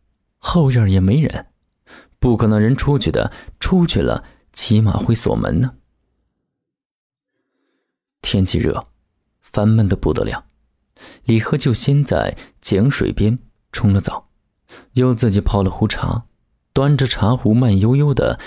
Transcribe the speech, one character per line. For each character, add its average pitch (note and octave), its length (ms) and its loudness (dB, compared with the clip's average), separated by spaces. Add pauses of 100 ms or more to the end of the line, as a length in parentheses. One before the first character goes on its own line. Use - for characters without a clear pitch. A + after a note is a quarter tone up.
(380)
后 D3+ 320 0
院 A#2 180 2
也 F#2+ 120 2
没 G2+ 200 2
人， - 280 -4 (720)
不 A#2+ 160 2
可 A2+ 100 0
能 G#2+ 140 2
人 A#2 160 2
出 C#3+ 200 0
去 A2+ 140 -2
的， - 220 -2 (260)
出 F3+ 260 2
去 G#2+ 160 -2
了 A#1+ 240 -2 (280)
起 - 280 0
码 G#2+ 120 2
会 - 240 0
锁 - 180 -2
门 - 260 -2
呢。 B2+ 160 -4 (2500)
天 F#2+ 240 -2
气 - 120 -4
热， - 280 -4 (540)
烦 - 280 -2
闷 A2 180 2
得 F#2+ 80 0
不 - 200 -2
得 - 100 -2
了， - 220 -10 (800)
李 A2+ 140 2
贺 C#3+ 200 -2
就 B2+ 160 0
先 C#3+ 280 0
在 A#1+ 360 -2 (240)
井 G#2 280 0
水 - 220 -2
边 A2+ 260 0 (320)
冲 G2+ 220 0
了 G2 80 2
澡， - 300 -8 (640)
又 B2+ 200 2
自 A2+ 160 0
己 G2 120 2
泡 G2+ 200 0
了 F#2+ 80 0
壶 - 160 -2
茶， - 380 -4 (480)
端 C#3+ 240 2
着 C3 100 0
茶 A#2 300 0
壶 G#2+ 160 0
慢 A2+ 260 4
悠 A2+ 160 2
悠 C#3+ 200 2
地 - 320 -2